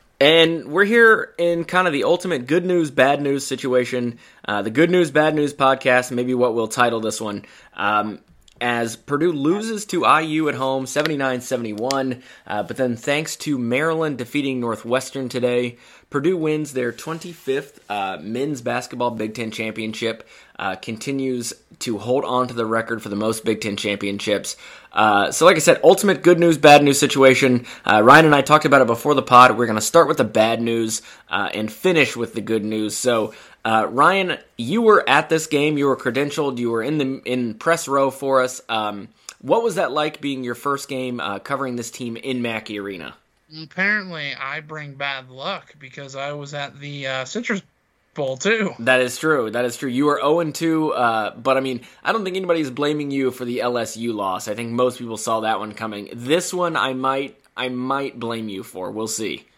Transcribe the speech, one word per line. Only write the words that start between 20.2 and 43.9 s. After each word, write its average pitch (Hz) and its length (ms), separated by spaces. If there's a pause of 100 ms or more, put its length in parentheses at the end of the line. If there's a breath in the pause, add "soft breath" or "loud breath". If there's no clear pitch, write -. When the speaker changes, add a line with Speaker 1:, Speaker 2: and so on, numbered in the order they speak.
Speaker 1:
uh, 95 180
continues 127 760 (280)
to 110 180
hold 123 260
on 127 220
to 117 80
the 117 100
record 110 380
for 113 60
the 101 80
most 110 280
Big 110 160
Ten 101 160
championships. 101 800 (360 loud breath)
Uh, 101 400
so 147 120
like 180 120
I - 20
said, 156 240
ultimate 190 400
good 175 160
news, 170 180
bad 147 280
news 139 160
situation. 131 640 (180 loud breath)
Uh, 107 200
Ryan 151 220
and 151 100
I 139 60
talked 151 220
about 139 160
it 123 60
before 117 280
the 135 80
pod. 123 360
We're 120 80
gonna 110 140
start 160 260
with 160 120
the 131 60
bad 113 380
news, 113 400 (260 loud breath)
uh, 98 240
and 110 180
finish 160 460
with 117 180
the 117 60
good 107 240
news. 107 320
So, 117 380 (300 loud breath)
uh, 110 260
Ryan, 170 480 (200)
you 156 240
were 214 260
at 151 220
this 156 160
game. 147 320
You 139 80
were 131 100
credentialed. 139 640
You 120 120
were 113 120
in 151 160
the, 135 260
in 123 300
press 165 340
row 135 220
for 135 320
us. 127 260
Um, 107 400 (320 loud breath)
what 196 220
was 208 140
that 160 140
like, 151 300
being 135 240
your 120 100
first 139 320
game, 127 320
uh, 98 200
covering 131 360
this 120 160
team 117 280
in 127 240
Mackey 110 360
Arena? 95 380 (460)
Speaker 2:
Apparently, 180 720